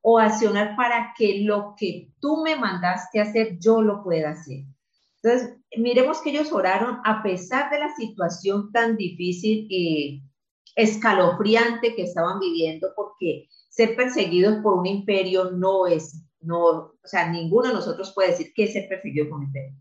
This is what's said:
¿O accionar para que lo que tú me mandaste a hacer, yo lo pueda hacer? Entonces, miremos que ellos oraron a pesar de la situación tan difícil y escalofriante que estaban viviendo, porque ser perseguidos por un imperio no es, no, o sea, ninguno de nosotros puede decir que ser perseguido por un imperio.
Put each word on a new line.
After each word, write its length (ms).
¿O 160
accionar 600
para 400
que 240
lo 360
que 440
tú 220
me 120
mandaste 640
a 40
hacer, 360
yo 220
lo 220
pueda 280
hacer? 320
Entonces, 360
miremos 440
que 80
ellos 240
oraron 500
a 180
pesar 480
de 100
la 160
situación 760
tan 240
difícil 760
y 540
escalofriante 1200
que 80
estaban 360
viviendo, 560
porque 540
ser 300
perseguidos 680
por 120
un 100
imperio 680
no 360
es, 360
no, 300
o 340
sea, 260
ninguno 380
de 60
nosotros 420
puede 140
decir 240
que 140
ser 200
perseguido 400
por 120
un 60
imperio. 360